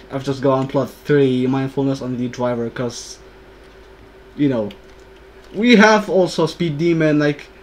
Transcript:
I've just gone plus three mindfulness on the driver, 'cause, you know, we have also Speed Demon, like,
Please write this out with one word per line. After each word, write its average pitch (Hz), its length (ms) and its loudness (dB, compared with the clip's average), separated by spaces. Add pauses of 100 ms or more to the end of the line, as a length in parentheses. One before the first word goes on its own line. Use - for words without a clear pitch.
(120)
I've 135 100 -8
just 131 180 -6
gone 131 280 0
plus 131 240 -4
three 131 560 0
mindfulness 135 520 -2
on 127 160 -8
the 123 120 -4
driver, 120 420 -4
'cause, - 480 -10 (1160)
you 143 120 0
know, 110 220 -2 (840)
we 233 220 4
have 214 340 6
also 175 380 2
Speed 156 320 -4
Demon, 160 400 2
like, 147 300 -2 (140)